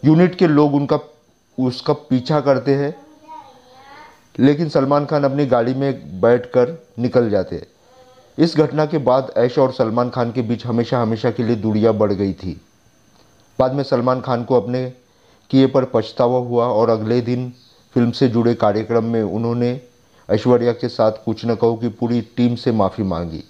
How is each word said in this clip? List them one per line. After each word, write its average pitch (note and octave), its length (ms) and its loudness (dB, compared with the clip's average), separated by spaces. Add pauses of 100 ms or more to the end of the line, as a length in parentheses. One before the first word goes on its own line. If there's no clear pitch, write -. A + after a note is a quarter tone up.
यूनिट E3 300 6
के F#3 120 2
लोग D3 280 4
उनका, C#3+ 240 0 (600)
उसका B2+ 340 -2
पीछा C#3+ 480 -2
करते C3+ 340 2
हैं, C#3+ 320 -6 (1300)
लेकिन D3 300 2
सलमान C#3+ 380 0
खान D3 180 -2
अपनी C#3 220 0
गाड़ी B2 280 0
में B2+ 460 -6
बैठकर B2 680 0 (120)
निकल A#2+ 320 0
जाते F#2+ 260 -2
हैं। - 100 -12 (720)
इस E3 180 0
घटना D3 300 0
के D3+ 120 -2
बाद C3 380 0
ऐश B2 220 0
और C3 140 2
सलमान A#2+ 380 -2
खान A#2 220 -4
के B2 100 -4
बीच A2+ 240 -4
हमेशा A#2+ 360 -2
हमेशा A2+ 280 -2
के A2+ 120 -4
लिए A#2 140 0
दूरियां G#2+ 420 2
बढ़ G#2 140 2
गई G2 200 -2
थी। F2 280 -10 (1000)
बाद C3 140 2
में C#3 100 -2
सलमान B2+ 360 0
खान A#2+ 240 -4
को B2 160 2
अपने B2+ 320 -6 (580)
किए C3+ 160 6
पर C3 180 2
पछतावा B2 540 0
हुआ A#2+ 280 0
और A2+ 240 2
अगले A2+ 300 0
दिन B2 320 -4 (420)
फिल्म A#2+ 160 2
से B2+ 180 2
जुड़े A#2 260 2
कार्यक्रम A2 500 0
में A#2 180 -2
उन्होंने A#2+ 580 -2 (500)
ऐश्वर्या A#2 420 2
के A#2 160 -4
साथ A2 240 2
कुछ A2 340 -6
न A#2 80 0
कहो A2+ 220 0
की A#2 120 -4
पूरी A#2 320 -2
टीम A#2+ 340 -2
से A#2+ 180 -2
माफ़ी G#2 320 0
मांगी E2+ 460 -6